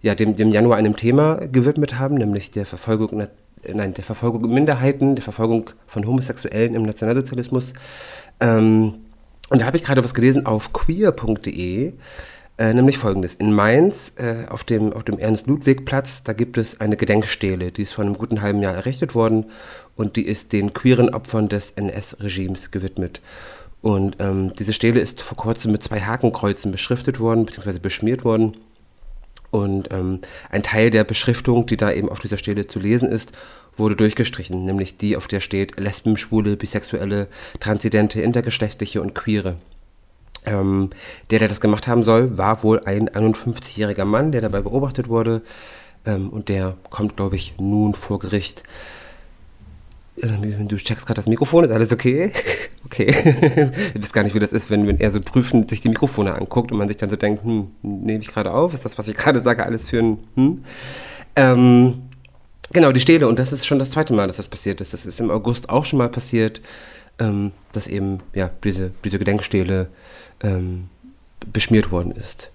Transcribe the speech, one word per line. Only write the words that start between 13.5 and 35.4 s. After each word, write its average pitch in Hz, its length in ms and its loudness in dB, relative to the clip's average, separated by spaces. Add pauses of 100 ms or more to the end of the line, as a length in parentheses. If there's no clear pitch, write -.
Mainz, 123 600 4
äh, 117 340 -6
auf - 140 -12
dem, 107 300 0
auf 110 100 -10
dem 101 160 -4
Ernst-Ludwig-Platz, 135 1040 0
da 110 100 -6
gibt 123 240 -2
es 110 240 -4
eine 107 160 0
Gedenkstele, 101 720 0
die 104 120 -6
ist - 100 -10
vor 104 120 -4
einem 101 120 -2
guten 110 240 -4
halben 101 200 0
Jahr 95 120 0
errichtet 127 400 -4
worden 110 320 2 (500)
und 107 200 -4
die 113 100 -2
ist - 280 -6
den 104 200 0
queeren 123 360 4
Opfern 107 400 -2
des 101 220 -6
N-S-Regimes 95 1000 -8
gewidmet. 92 500 -6 (600)
Und, 98 380 0
ähm, 95 380 -2
diese 107 140 -4
Stele 117 300 2
ist - 200 -6
vor - 160 -12
kurzem 110 360 -2
mit 104 100 -2
zwei 107 160 -6
Hakenkreuzen 104 720 -2
beschriftet 127 480 -4
worden, 113 260 2
beziehungsweise 90 360 -8
beschmiert 110 420 -4
worden. 110 320 2 (960)
Und, 98 400 -2
ähm, 92 280 -4 (300)
ein 101 140 -2
Teil 110 260 2
der 110 140 4
Beschriftung, 120 640 2
die 113 100 0
da 104 160 0
eben 98 180 -2
auf - 100 -8
dieser 104 180 -6
Stele 101 280 -4
zu - 140 -8
lesen 113 320 2
ist, - 220 -4 (420)
wurde 107 220 2
durchgestrichen, 95 680 -2
nämlich 95 320 -2
die, 104 200 0
auf - 100 -10
der 98 140 -4